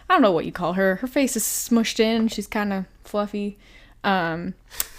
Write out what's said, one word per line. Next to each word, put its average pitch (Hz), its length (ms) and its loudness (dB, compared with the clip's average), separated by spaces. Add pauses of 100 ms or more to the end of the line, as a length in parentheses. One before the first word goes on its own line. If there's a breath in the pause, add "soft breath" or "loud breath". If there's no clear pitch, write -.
(100)
I 370 40 6
don't 330 80 6
know 202 100 6
what 156 120 0
you - 80 -8
call 175 200 -4
her. 190 240 2
Her 262 100 -6
face 262 300 0
is 220 80 -2
smushed - 560 0
in. 226 280 2
She's 214 200 -6
kinda 202 380 -2 (180)
fluffy. 208 540 -4 (440 soft breath)
Um, 175 520 0 (440 loud breath)